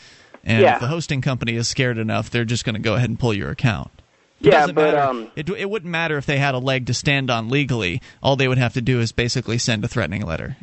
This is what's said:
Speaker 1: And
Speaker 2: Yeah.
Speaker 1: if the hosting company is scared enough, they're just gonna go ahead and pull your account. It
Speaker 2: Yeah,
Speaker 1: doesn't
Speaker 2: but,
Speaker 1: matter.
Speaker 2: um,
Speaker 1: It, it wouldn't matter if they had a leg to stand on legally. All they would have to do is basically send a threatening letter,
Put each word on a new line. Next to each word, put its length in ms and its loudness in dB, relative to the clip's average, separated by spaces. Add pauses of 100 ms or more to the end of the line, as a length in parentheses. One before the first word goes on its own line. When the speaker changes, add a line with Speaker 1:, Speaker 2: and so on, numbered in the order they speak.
(420)
Speaker 1:
And 200 4
Speaker 2:
Yeah. 140 6
Speaker 1:
if 40 -6
the 60 -2
hosting 340 -2
company 340 -2
is 140 -2
scared 300 0
enough, 320 -2
they're 160 0
just 180 -2
gonna 140 -4
go 160 0
ahead 160 0
and 80 -6
pull 160 0
your 160 -4
account. 400 -2 (500)
It 60 0
Speaker 2:
Yeah, 140 8
Speaker 1:
doesn't 140 2
Speaker 2:
but, 200 4
Speaker 1:
matter. 60 2
Speaker 2:
um, 360 -2
Speaker 1:
It, 140 -6
it 180 -4
wouldn't 240 -6
matter 240 -2
if 80 -4
they 140 0
had 160 2
a 40 -2
leg 280 0
to 80 -2
stand 360 0
on 200 0
legally. 500 0 (220)
All 140 2
they 120 2
would 80 2
have 160 2
to 80 -2
do 200 2
is 120 -2
basically 460 -2
send 260 -2
a 40 -2
threatening 360 -4
letter, 380 -6